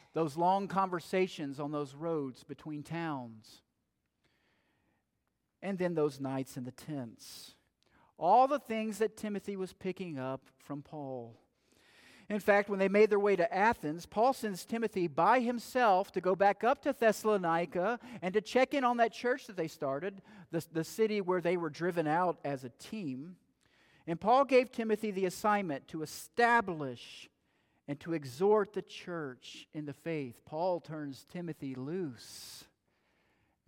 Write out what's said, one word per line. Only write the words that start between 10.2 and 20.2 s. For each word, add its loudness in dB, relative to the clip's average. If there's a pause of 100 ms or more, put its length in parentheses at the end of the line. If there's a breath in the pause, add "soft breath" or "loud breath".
from -12
Paul. -12 (880 loud breath)
In -2
fact, 4
when -2
they 4
made 8
their 4
way 4
to 2
Athens, 0
Paul 2
sends -4
Timothy -2
by 4
himself 2
to -2
go 2
back 4
up 2
to 0
Thessalonica 2 (200 loud breath)
and -4
to 4
check 2
in 0
on 2
that 4
church -2
that -12
they -2
started, -6 (280 loud breath)